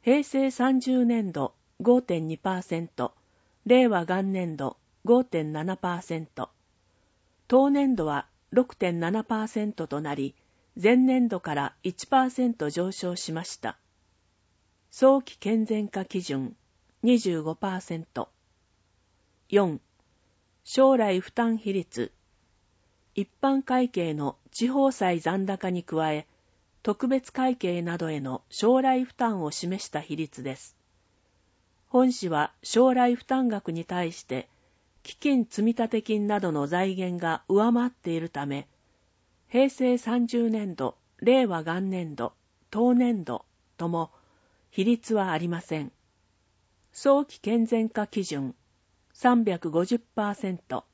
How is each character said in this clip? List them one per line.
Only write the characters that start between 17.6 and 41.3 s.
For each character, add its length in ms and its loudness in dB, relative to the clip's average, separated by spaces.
ー 60 -8
セ 160 -8
ン 160 -12
ト。 160 -8
四、 320 2
将 320 4
来 240 2
負 140 -16
担 240 0
比 160 -6
率。 380 -6
一 140 -4
般 220 2
会 260 0
計 260 -4
の 220 -4
地 180 -2
方 240 2
債 280 0
残 260 -2
高 240 -4
に 120 -4
加 300 -2
え、 140 -6
特 260 -2
別 240 -2
会 240 0
計 260 -4
な 160 -4
ど 120 -4
へ 100 -4
の 300 -8
将 300 4
来 240 2
負 100 -14
担 280 -2
を 80 -4
示 340 -6
し 40 -16
た 120 -6
比 160 -8
率 260 -8
で 140 -8
す。 200 -20
本 240 4
市 160 -6
は 240 0
将 320 4
来 200 4
負 100 -10
担 240 0
額 240 -4
に 120 -6
対 280 -4
し 100 -18
て、 260 -8
基 120 -18
金 320 0
積 260 0
立 300 -2
金 240 -2
な 140 0
ど 120 0
の 140 0
財 280 0
源 240 -4
が 300 -4
上 240 4
回 160 2
っ 20 -2
て 200 -10
い 100 -2
る 80 -8
た 160 -8
め、 240 -8
平 220 2
成 280 0
三 280 0
十 240 0
年 240 -4
度、 240 -6
令 260 4